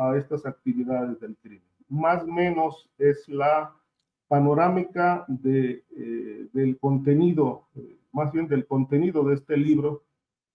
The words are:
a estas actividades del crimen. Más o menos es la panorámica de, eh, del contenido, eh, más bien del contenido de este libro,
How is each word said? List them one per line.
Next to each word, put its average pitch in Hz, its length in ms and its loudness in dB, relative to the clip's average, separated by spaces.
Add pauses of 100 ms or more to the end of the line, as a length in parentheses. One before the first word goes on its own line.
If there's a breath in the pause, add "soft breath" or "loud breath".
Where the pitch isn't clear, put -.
a 131 160 0
estas 143 300 -6
actividades 123 720 -4
del 110 180 -16
crimen. 104 240 -20 (260)
Más 165 360 -2
o 165 40 -8
menos 170 680 -2
es 143 320 0
la 147 460 0 (520)
panorámica 175 1000 2
de, 131 560 -2 (120)
eh, 110 560 -10
del 131 280 -2
contenido, 143 960 2
eh, 120 220 -18 (140)
más 143 200 -4
bien 160 160 -2
del 135 180 0
contenido 143 580 0
de 139 120 2
este 147 200 -4
libro, 147 480 0 (520)